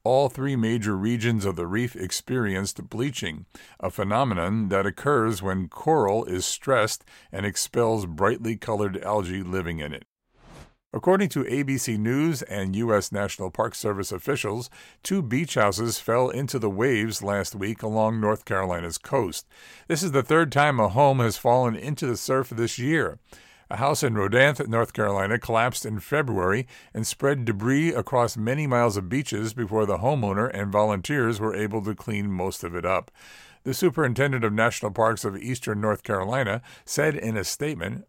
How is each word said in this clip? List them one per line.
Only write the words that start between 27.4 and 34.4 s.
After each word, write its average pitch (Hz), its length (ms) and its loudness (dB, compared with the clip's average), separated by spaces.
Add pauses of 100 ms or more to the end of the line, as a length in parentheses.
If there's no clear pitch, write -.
debris 127 480 2
across 120 440 0
many 131 320 0
miles 120 280 4
of 95 120 -2
beaches 113 440 -2
before 110 340 0
the 98 120 0
homeowner 110 560 0
and 98 160 -4
volunteers 107 720 2
were 107 160 -2
able 104 260 -2
to 101 140 -4
clean 104 340 -4
most 92 320 -4
of 87 140 -6
it 85 80 -4
up. 90 260 0 (540)
The 135 80 -2
superintendent 135 720 2